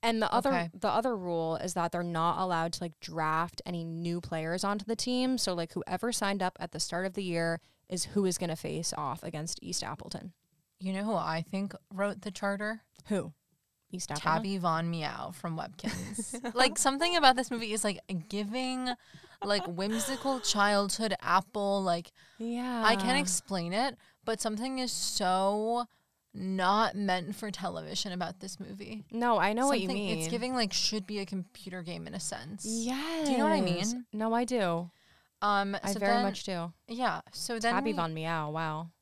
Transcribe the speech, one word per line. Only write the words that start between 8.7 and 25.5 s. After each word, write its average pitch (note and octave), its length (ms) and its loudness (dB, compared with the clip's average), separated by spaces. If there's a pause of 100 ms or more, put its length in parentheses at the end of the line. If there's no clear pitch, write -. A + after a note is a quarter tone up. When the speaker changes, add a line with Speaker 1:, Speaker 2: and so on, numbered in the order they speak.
Speaker 1:
off D3 300 -4
against D#3+ 400 -6
East - 200 -4
Appleton. - 500 -10 (460)
Speaker 2:
You F#3+ 140 -2
know G3 100 -2
who A3 120 0
I D#3+ 260 0
think G3 320 -4 (180)
wrote G3+ 300 -2
the G#3 100 -8
charter? G#3 520 -4 (220)
Speaker 1:
Who? F#3 280 -2 (560)
East F3+ 220 -6
Appleton? D3+ 220 0
Speaker 2:
Tabby G3 240 0
Von E3+ 320 0
Meow E3 420 -4
from E3+ 260 -6
Webkinz. G#3+ 960 -6
Speaker 1:
<laughs> - 20 -4
Speaker 2:
Like, B3+ 220 2
something D4+ 380 4
about C#4 200 10
this B3 140 0
movie A3+ 240 -2
is, G#3+ 100 0
like, G3+ 160 0 (300)
giving, B3+ 600 -2 (540)
like, G3+ 220 2
whimsical A3+ 760 0
childhood G3+ 800 4
apple. G3 600 2
Like, F3 300 0 (260)
Speaker 1:
Yeah. A#3 480 -4
Speaker 2:
I A3 120 8
can't G3 220 2
explain F3+ 540 -2
it, A#3 240 0 (280)
but A3+ 160 -2
something A#3 380 -2
is B3+ 120 -2
so G#3 960 2 (480)